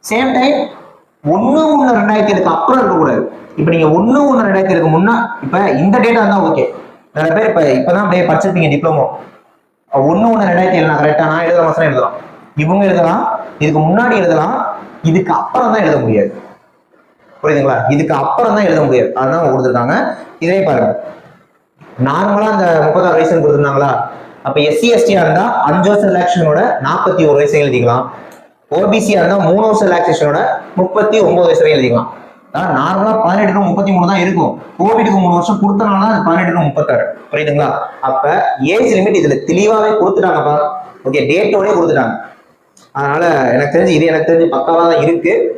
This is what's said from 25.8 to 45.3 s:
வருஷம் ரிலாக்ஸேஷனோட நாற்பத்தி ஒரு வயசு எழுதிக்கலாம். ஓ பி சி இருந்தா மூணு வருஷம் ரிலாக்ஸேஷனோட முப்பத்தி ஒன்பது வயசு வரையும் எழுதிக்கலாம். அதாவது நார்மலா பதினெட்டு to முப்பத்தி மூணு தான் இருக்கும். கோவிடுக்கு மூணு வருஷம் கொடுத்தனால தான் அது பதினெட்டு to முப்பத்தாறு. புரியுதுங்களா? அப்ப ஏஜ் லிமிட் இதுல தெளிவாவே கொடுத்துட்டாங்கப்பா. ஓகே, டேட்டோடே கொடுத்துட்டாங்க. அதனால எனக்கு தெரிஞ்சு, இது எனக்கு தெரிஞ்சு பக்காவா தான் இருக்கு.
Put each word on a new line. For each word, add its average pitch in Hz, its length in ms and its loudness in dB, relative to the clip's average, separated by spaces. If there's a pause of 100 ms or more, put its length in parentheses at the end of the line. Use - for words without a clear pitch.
வருஷம் 202 200 2
ரிலாக்ஸேஷனோட 175 500 2 (260)
நாற்பத்தி 170 400 0
ஒரு 143 140 4
வயசு 147 220 0
எழுதிக்கலாம். 123 420 0 (680)
ஓ 160 40 0 (120)
பி 220 140 2
சி 196 140 -2
இருந்தா 175 280 2
மூணு 196 220 2
வருஷம் 208 200 2
ரிலாக்ஸேஷனோட 160 500 0 (420)
முப்பத்தி 214 360 0 (120)
ஒன்பது 175 200 2
வயசு 165 140 2
வரையும் 151 160 2
எழுதிக்கலாம். 117 320 0 (420)
அதாவது 165 260 -2
நார்மலா 190 340 0 (120)
பதினெட்டு 196 320 0
to 202 120 2
முப்பத்தி 196 280 -2
மூணு 175 140 2
தான் 190 140 0
இருக்கும். 170 280 0 (260)
கோவிடுக்கு 196 460 2
மூணு 175 120 2
வருஷம் 196 260 0
கொடுத்தனால 202 400 0
தான் 220 120 0
அது - 140 -2
பதினெட்டு 170 280 0
to 165 120 0
முப்பத்தாறு. 127 360 -2 (260)
புரியுதுங்களா? 151 380 -2 (400)
அப்ப 151 240 -2 (420)
ஏஜ் 226 240 2
லிமிட் 202 220 2
இதுல 143 160 0 (140)
தெளிவாவே 208 400 2 (100)
கொடுத்துட்டாங்கப்பா. 156 560 0 (520)
ஓகே, 135 220 -2
டேட்டோடே 196 480 0
கொடுத்துட்டாங்க. 156 380 0 (840)
அதனால 143 260 -2 (300)
எனக்கு 143 200 0
தெரிஞ்சு, 180 240 2
இது 165 120 2
எனக்கு 160 200 0
தெரிஞ்சு 165 260 2
பக்காவா 165 260 0 (100)
தான் 156 120 2
இருக்கு. 170 300 0 (240)